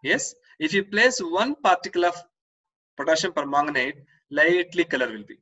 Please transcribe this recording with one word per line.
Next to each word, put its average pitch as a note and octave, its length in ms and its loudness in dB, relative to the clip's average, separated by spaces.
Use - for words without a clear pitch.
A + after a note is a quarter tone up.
Yes, E3+ 300 -2
if D#3 120 -2
you G3 120 2
place A3+ 340 2
one G3+ 380 -2
particle F3+ 480 0
of E3+ 100 0
potassium D#3+ 360 0
permanganate, C#3+ 640 -2
lightly F3 540 2
color C3 240 -2
will A2 160 -10
be - 180 -20